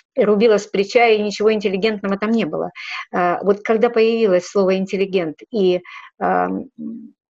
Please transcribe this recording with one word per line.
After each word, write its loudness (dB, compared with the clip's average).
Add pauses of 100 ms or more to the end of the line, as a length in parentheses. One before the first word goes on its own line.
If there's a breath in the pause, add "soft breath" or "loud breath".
(180)
рубила 4
с -4
плеча, 0
и 2
ничего 0
интеллигентного -2
там -4
не 2
было. -6 (420 loud breath)
А, 0
вот 0
когда 2
появилось 2
слово 2
«интеллигент» -2 (140)
и, 2 (380 loud breath)
ам, 0 (760)